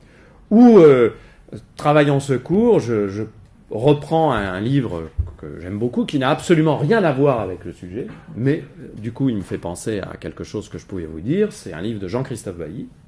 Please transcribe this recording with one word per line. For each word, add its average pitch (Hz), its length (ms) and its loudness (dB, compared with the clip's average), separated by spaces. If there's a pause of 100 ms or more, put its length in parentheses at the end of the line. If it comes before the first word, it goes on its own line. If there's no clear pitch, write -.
(520)
Ou, 226 280 10
euh, 131 320 8 (640)
travaillant 147 460 2
ce 135 120 -2
cours, 190 460 2
je, 107 300 -2
je 104 140 -6 (460)
reprends 147 640 0
un, 101 220 -2
un 92 80 -4
livre 107 480 -2 (280)
que 78 220 -16
j'aime 90 180 -10
beaucoup, 123 280 -4
qui - 120 -4
n'a 131 120 -2
absolument 156 480 2
rien 147 260 2
à 160 80 2
voir 131 300 0
avec 92 240 -8
le 85 80 -10
sujet, 98 340 -12 (300)
mais, 135 260 -2 (160)
euh, 135 80 -18 (100)
du 110 140 -10
coup, 135 160 -2
il 120 80 -2
me 98 60 -6
fait 92 160 -8
penser 95 420 -8
à - 180 -12
quelque 82 280 -12
chose - 240 -10
que 90 80 -14
je 80 80 -16
pouvais 87 200 -10
vous 80 140 -12
dire. 185 320 -2
C'est - 220 -16
un 78 80 -12
livre 107 180 -6
de 95 80 -10
Jean-Christophe 110 500 -8
Bailly, 85 300 -12 (200)